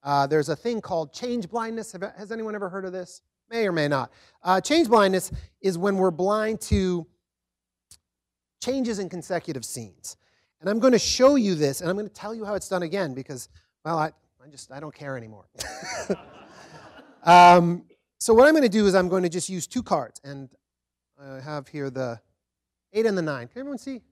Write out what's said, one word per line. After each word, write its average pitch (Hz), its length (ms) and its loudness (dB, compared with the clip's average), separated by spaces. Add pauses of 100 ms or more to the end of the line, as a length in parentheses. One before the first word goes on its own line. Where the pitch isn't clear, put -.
Uh, 139 240 0
there's 147 240 0
a 151 60 -2
thing 226 240 -6
called 165 320 -6
change 240 380 -8
blindness. 226 420 -10
Have, 180 100 -14 (160)
has 202 140 -16
anyone 220 240 -10
ever 196 140 -8
heard 190 160 -10
of 180 80 -10
this? 180 280 -14 (280)
May 226 180 -2
or 185 40 0
may 156 160 0
not. 135 240 -2 (320)
Uh, 185 180 2
change 302 260 2
blindness 196 440 2 (280)
is 190 180 -2
when 196 200 -2
we're 185 140 2
blind 208 500 -2
to 180 440 -2 (1600)
changes 240 360 -4
in 185 100 -8
consecutive 165 560 -8
scenes. - 500 -16 (460)
And 170 80 -4
I'm 220 100 -2
gonna 247 200 4
show 277 360 4
you 208 200 0
this, 147 260 -2
and 175 80 -4
I'm 190 80 -2
gonna 208 100 -8
tell 214 260 -14
you 226 120 -12
how 208 80 -8
it's 190 160 -8
done 180 140 -4
again 165 300 -6
because, 131 360 -14 (340)
well, 165 140 -4
I, 156 140 -2 (320)
I 139 60 -20
just, 139 220 -20
I 135 80 -14
don't 151 140 -14
care 139 240 -12
anymore. 110 280 -18 (640)
<laughs> 185 60 0 (1080)
Um, 175 600 10 (360)
so 233 140 2
what 247 140 10
I'm 311 60 6
gonna 285 160 4
do 208 160 2
is 190 100 4
I'm 180 140 4
gonna 180 180 0
just 170 220 -6
use 185 180 -8
two 254 160 -6
cards, 135 400 -4
and 139 240 -16 (720)
I 135 200 -16
have 147 260 -10
here 143 220 -8
the 123 320 -6 (720)
eight 220 120 0
and 202 120 0
the 175 40 -2
nine. 135 280 -6
Can 240 100 -18
everyone 277 180 -12
see? 262 240 -14 (100)